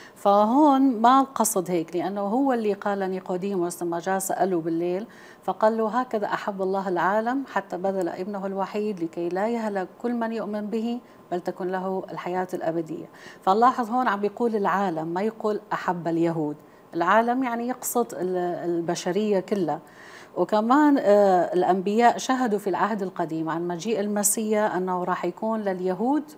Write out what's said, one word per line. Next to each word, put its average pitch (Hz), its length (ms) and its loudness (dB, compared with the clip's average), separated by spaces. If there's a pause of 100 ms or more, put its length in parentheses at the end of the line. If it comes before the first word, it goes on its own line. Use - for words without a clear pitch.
(140)
فهون 247 840 4
ما 254 200 8
القصد 214 500 0
هيك، 170 260 -2
لأنه 190 240 -2
هو 254 320 0
اللي 220 200 0
قال 202 260 -2
لنيقوديموس 185 840 -4
لما 170 180 -4
جاء 190 180 -2
سأله 185 420 0
بالليل، 175 460 -2 (360)
فقال 220 360 0
له: 220 220 0
"هكذا 226 260 -4
أحب 190 360 -4
الله 190 260 -2
العالم 214 640 0
حتى 196 240 -4
بذل 185 320 -2
ابنه 190 380 -6
الوحيد 196 540 -4
لكي 170 280 -4
لا 185 200 -2
يهلك 214 400 -4 (140)
كل 240 120 -2
من 226 180 -2
يؤمن 208 340 -6
به 226 340 -4 (320)
بل 180 80 -2
تكن 180 280 -6
له 190 420 -4
الحياة 180 440 -4
الأبدية". 165 520 -4 (360)
فنلاحظ 233 480 4
هون 254 180 0
عم 202 120 -2
بيقول 220 360 0
العالم، 180 520 0
ما 180 140 -2
يقول 214 380 -2 (120)
أحب 175 360 -2
اليهود. 165 480 0 (380)
العالم 226 500 2
يعني 233 240 -4
يقصد 247 440 -2
ال-، 180 240 -4 (340)
البشرية 175 720 0
كلها. 175 400 -2 (560)
وكمان، 247 600 4
آه، 196 560 4
الأنبياء 196 640 4
شهدوا 247 400 0
في 196 120 -4
العهد 196 320 0
القديم 160 460 -4
عن 170 200 -2
مجيء 175 320 -2
المسيا 208 760 0
أنه 185 280 -2
راح 180 200 -2
يكون 220 360 -4
لليهود 190 600 -2 (160)